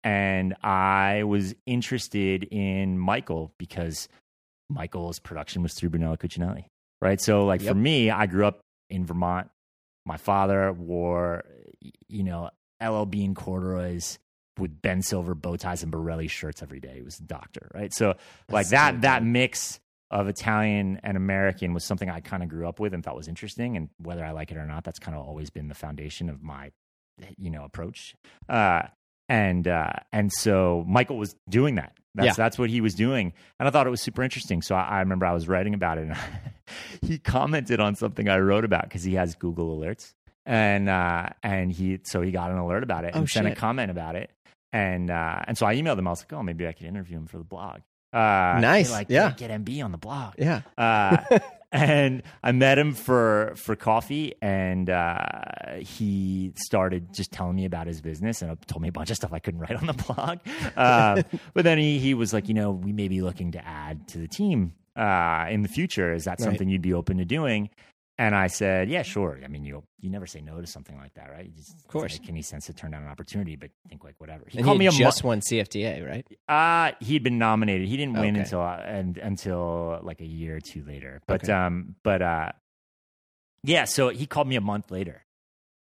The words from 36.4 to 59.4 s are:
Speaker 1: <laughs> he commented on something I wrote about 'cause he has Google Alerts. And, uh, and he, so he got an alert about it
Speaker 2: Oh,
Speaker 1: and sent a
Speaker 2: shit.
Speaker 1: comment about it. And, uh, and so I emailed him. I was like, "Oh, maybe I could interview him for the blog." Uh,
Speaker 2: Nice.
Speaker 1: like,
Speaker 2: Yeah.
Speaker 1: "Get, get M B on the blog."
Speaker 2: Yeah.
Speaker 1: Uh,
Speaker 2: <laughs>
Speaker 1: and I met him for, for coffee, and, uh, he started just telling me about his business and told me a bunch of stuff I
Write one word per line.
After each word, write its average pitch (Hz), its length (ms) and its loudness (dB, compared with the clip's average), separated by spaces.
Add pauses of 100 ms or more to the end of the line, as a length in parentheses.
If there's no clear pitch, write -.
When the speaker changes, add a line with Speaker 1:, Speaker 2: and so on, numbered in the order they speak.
Speaker 1:
<laughs> - 420 -18
he 160 160 -2
commented 131 600 2
on 104 160 2
something 107 320 -2
I 95 100 6
wrote 98 260 6
about 98 240 2
'cause 87 140 -8
he 92 120 0
has 87 200 0
Google 82 440 -4
Alerts. 82 360 -8 (320)
And, 101 420 4
uh, 87 420 0 (120)
and 95 300 0
he, 92 320 -2
so 92 180 -2
he 92 80 0
got 90 220 -2
an 92 60 -2
alert 90 260 -2
about 87 200 -4
it 85 100 -6
Speaker 2:
Oh, - 40 -2
Speaker 1:
and 151 100 0
sent 107 200 0
a - 20 0
Speaker 2:
shit. - 80 -6
Speaker 1:
comment 113 320 -2
about 85 240 -6
it. - 160 -8 (420)
And, 92 380 0
uh, 82 360 -2
and 113 120 -4
so 113 80 2
I 107 80 4
emailed 143 240 0
him. 92 80 0
I 87 40 0
was 87 100 -4
like, - 120 -18
"Oh, 147 100 -8
maybe 85 240 -6
I 82 60 -6
could 82 140 -16
interview 90 320 -10
him 80 80 -10
for 85 120 -16
the 82 60 -14
blog." 90 360 -14 (320)
Uh, 98 480 4
Speaker 2:
Nice. 143 300 6
Speaker 1:
like, 104 200 -4
Speaker 2:
Yeah. 165 200 4
Speaker 1:
"Get, 127 80 -8
get 117 120 -8
M 107 140 -6
B 139 180 -6
on 107 100 -6
the 82 60 -8
blog." 117 400 -10
Speaker 2:
Yeah. 147 240 0 (160)
Speaker 1:
Uh, 113 600 6 (160)
Speaker 2:
<laughs> - 180 -20
Speaker 1:
and 139 500 4 (200)
I 123 100 4
met 135 260 6
him 147 160 4
for, 110 640 4
for - 200 -4
coffee, 135 640 0
and, 92 480 0
uh, 85 920 -4
he 95 760 -4
started 92 560 0
just - 200 -8
telling 90 240 -2
me 95 80 0
about 85 220 -6
his 82 140 -8
business 80 420 -6
and 82 140 -6 (120)
told - 140 -8
me 82 60 -4
a 90 40 -4
bunch 85 180 -6
of 110 60 -4
stuff 82 160 -6
I 82 80 -8